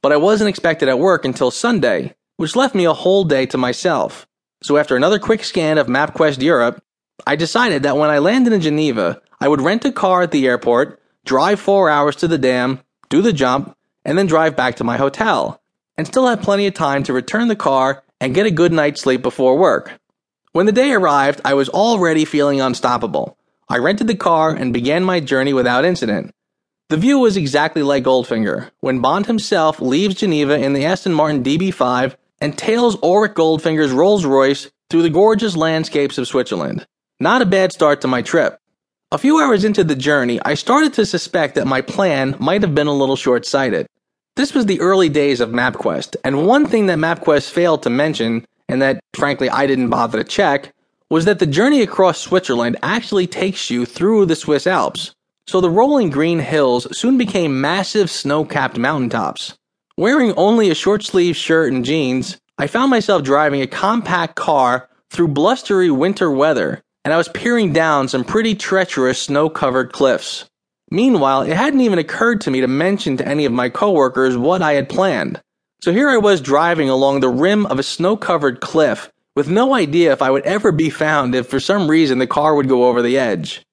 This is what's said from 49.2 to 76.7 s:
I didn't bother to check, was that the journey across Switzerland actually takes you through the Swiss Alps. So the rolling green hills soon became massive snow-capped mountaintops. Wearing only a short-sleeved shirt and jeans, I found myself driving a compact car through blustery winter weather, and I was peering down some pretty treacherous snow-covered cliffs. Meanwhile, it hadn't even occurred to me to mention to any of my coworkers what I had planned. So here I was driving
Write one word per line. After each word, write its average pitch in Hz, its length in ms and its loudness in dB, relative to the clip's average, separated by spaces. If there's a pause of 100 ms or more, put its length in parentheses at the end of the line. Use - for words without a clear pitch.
I 139 180 0
didn't 127 240 0
bother 117 320 -2
to - 60 -8
check, 147 440 0 (380)
was 160 160 0
that 202 120 2
the 180 80 2
journey 233 360 2
across 185 360 0
Switzerland 120 640 -2
actually 190 440 -2
takes - 440 -6
you 123 140 -2
through 202 420 2
the 165 80 0
Swiss 147 320 -2
Alps. 156 480 -2 (320)
So 185 140 0
the 180 80 2
rolling 240 400 2
green 160 300 0
hills 139 580 0
soon 254 220 2
became 170 420 -2
massive 185 500 0
snow-capped 147 680 -2
mountaintops. 123 800 -4 (400)
Wearing 233 340 2
only 208 380 2
a 156 40 0
short-sleeved 190 600 0
shirt 160 340 0
and 131 140 -2
jeans, 131 540 -4 (180)
I 143 120 -4
found 262 220 0
myself 208 340 0
driving 143 360 0
a 131 60 -2
compact 180 680 -2
car 131 540 0 (220)
through 170 180 0
blustery 185 600 0
winter 165 400 0
weather, 135 500 0 (240)
and - 80 -2
I 160 60 2
was 165 100 -2
peering 226 460 -2
down 151 340 0
some 127 160 -2
pretty 220 300 -2
treacherous 175 640 -2
snow-covered 139 720 -2
cliffs. - 560 -2 (420)
Meanwhile, 156 520 2
it 156 140 -2
hadn't 269 240 2
even 214 180 2
occurred 160 440 -2
to - 80 -4
me 131 100 0
to 127 80 0
mention 156 480 -2
to - 100 -4
any 147 200 -2
of 120 60 0
my 123 180 -2
coworkers 131 680 2
what 160 240 0
I 151 140 0
had 135 160 -2
planned. 165 500 -2 (400)
So 175 100 -2
here 269 200 2
I 247 80 4
was 202 240 2
driving 147 480 2